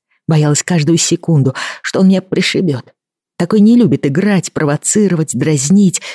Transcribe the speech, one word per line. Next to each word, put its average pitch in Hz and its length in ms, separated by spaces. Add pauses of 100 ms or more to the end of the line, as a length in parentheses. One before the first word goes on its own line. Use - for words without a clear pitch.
(280)
Боялась 151 360
каждую 165 340
секунду, 143 560 (280)
что - 180
он 190 80
меня 185 140
пришибет. 185 720 (440)
Такой 202 220
не 220 160
любит 196 300
играть, 185 480
провоцировать, 156 840
дразнить 156 640 (140)